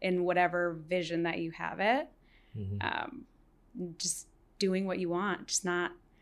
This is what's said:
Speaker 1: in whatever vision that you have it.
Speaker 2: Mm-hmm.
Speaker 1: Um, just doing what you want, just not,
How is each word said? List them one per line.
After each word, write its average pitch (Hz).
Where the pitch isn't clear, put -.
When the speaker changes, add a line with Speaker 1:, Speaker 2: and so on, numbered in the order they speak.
Speaker 1:
in 185
whatever 175
vision 170
that 165
you 165
have 165
it. 247
Speaker 2:
Mm-hmm. 101
Speaker 1:
Um, -
just -
doing 190
what 185
you 175
want, 180
just -
not, 175